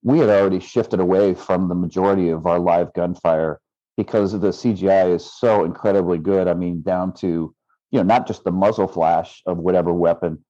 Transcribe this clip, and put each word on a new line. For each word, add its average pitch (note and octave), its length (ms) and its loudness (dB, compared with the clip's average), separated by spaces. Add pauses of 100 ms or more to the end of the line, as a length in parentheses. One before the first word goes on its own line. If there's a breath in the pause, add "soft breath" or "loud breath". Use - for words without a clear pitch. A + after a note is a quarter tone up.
we C3+ 160 2
had B2+ 100 4
already G2 320 2
shifted A2+ 400 -2
away F#2+ 340 2
from F#2 340 -2
the F2 60 -4
majority F#2 540 0
of E2 180 -2
our F2 140 2
live F2 320 0
gunfire E2 680 -2 (360)
because G#2 420 -2
the F#2 140 0
C A#2 200 -2
G F#2+ 160 -2
I F#2+ 200 4
is F2 300 -2
so G#2+ 260 2
incredibly F2+ 540 0
good. F#2 300 0
I F2 60 0
mean, F2 280 -4
down F#2 320 -4
to, E2 400 -6 (360)
you C3+ 80 0
know, G2+ 40 2
not G2+ 240 2
just - 180 -10
the F2+ 80 -2
muzzle G2 360 0
flash D#2+ 580 -2
of F2 120 -4
whatever F2 340 0
weapon E2+ 580 -2